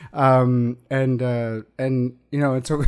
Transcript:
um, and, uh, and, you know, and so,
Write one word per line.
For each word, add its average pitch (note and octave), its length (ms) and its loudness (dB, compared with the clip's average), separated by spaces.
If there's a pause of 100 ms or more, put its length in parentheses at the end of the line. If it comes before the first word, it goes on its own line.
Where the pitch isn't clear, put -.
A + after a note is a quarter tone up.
(120)
um, B2+ 640 2 (140)
and, C3 320 -2
uh, A#2 380 -4 (180)
and, B2+ 380 -2 (160)
you C#3+ 80 -2
know, C#3 140 0
and C3 120 -4
so, D3 220 0